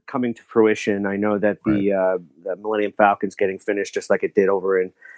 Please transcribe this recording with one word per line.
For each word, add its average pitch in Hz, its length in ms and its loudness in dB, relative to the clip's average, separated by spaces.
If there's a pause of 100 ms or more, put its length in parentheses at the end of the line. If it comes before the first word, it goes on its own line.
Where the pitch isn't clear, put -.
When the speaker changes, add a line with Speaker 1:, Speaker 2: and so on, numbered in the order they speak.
Speaker 1:
coming 123 260 -4
to - 100 -18
fruition. 107 640 2
I 98 120 -2
know 104 200 0
that 101 280 0
the, 101 260 0
Speaker 2:
Right. 92 240 2
Speaker 1:
uh, - 20 -2 (260)
the 92 120 -6
Millennium 104 380 -4
Falcon's 101 420 2
getting 95 240 -2
finished, 101 340 -4
just - 160 -6
like 98 140 0
it - 100 -2
did 98 160 4
over 95 300 0
in 92 120 -2 (260)